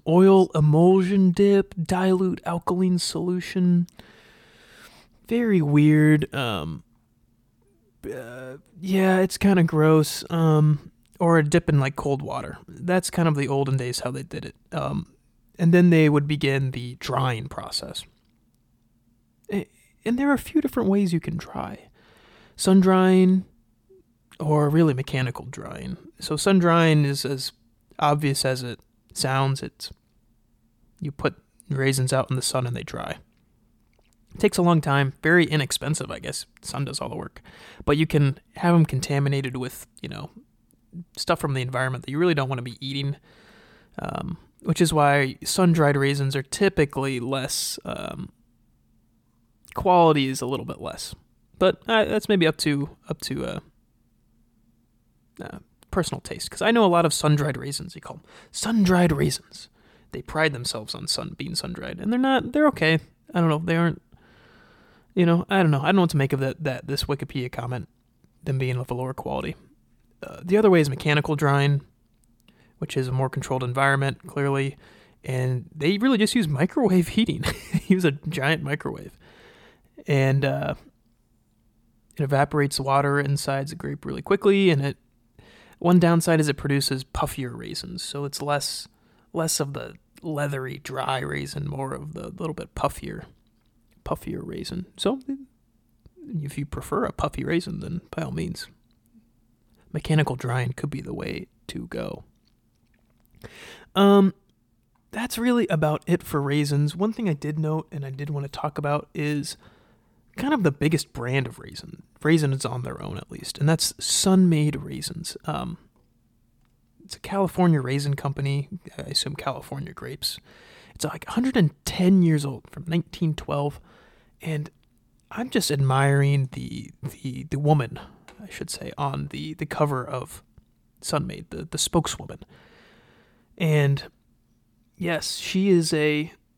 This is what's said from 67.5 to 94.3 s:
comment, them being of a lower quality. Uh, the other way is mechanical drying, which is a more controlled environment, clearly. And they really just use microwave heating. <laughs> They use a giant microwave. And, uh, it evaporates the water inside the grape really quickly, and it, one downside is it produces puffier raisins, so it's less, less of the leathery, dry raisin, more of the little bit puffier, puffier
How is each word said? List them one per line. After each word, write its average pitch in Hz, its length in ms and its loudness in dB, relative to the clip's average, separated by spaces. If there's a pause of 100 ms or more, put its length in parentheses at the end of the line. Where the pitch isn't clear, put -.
comment, 120 380 -8 (540)
them 135 140 -2
being 127 200 -2
of 127 120 -8
a 127 40 -6
lower 127 200 -6
quality. - 420 -6 (640)
Uh, - 200 -14
the 180 140 0
other 214 140 6
way 180 100 8
is 143 100 4
mechanical 147 460 0
drying, 143 460 2 (960)
which - 180 -8
is 131 120 0
a 127 40 -6
more 131 180 -2
controlled 127 340 -4
environment, 139 640 0
clearly. 139 520 -2 (460)
And 127 520 -2
they 160 220 0
really 254 200 4
just 214 180 2
use 214 120 2
microwave 180 600 2
heating. 220 340 0 (140)
<laughs> - 160 -12
They 165 140 0
use 185 180 4
a 147 60 4
giant 147 520 -4
microwave. - 540 -8 (920)
And, 135 380 2
uh, 139 300 -2 (1400)
it 151 60 -2
evaporates 143 540 0
the 139 60 -4
water 139 360 2
inside 143 500 -2
the - 60 -12
grape 143 300 -10
really 139 160 -8
quickly, 196 480 4
and 139 160 2
it, 139 120 -4 (800)
one 175 200 6
downside 170 400 4
is 151 80 2
it 143 100 -2
produces 139 460 -2
puffier 127 540 -6
raisins, - 460 -12
so 143 200 -8
it's 139 180 -8
less, 143 460 -4 (460)
less 165 260 -2
of 139 140 -4
the - 220 -12 (260)
leathery, 143 640 -6
dry 131 360 -4
raisin, 143 480 -6
more 135 260 -8
of 151 200 -12
the - 160 -12
little 160 240 -8
bit - 220 -14
puffier, - 500 -6 (800)
puffier - 360 -8